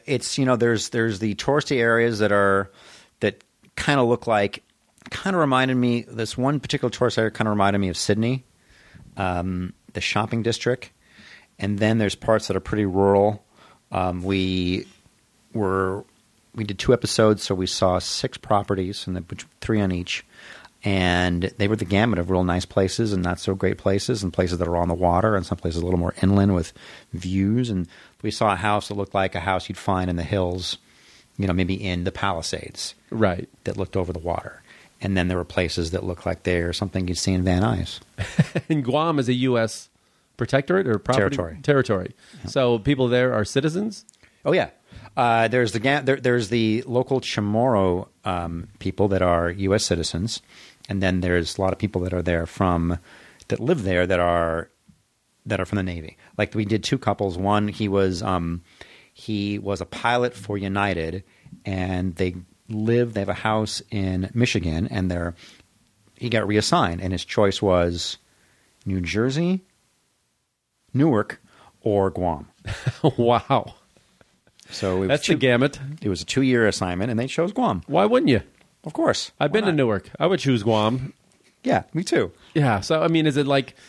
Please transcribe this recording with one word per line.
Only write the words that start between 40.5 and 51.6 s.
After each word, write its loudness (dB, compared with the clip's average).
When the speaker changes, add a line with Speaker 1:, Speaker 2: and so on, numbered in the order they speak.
Speaker 2:
or 2
property? 2
Speaker 1:
Territory. -6
Speaker 2:
Territory. 0
Speaker 1:
Yeah. -10
Speaker 2:
So 2
people 2
there 2
are 2
citizens? -2
Speaker 1:
Oh, 2
yeah. 0
Uh, 4
there's 2
the -2
Ga-, 0
there, 2
there's 0
the 2
local 0
Chamorro, 0
um, -6
people 0
that 2
are 2
U 0
S 2
citizens, -4
and -2
then 2
there's 0
a -2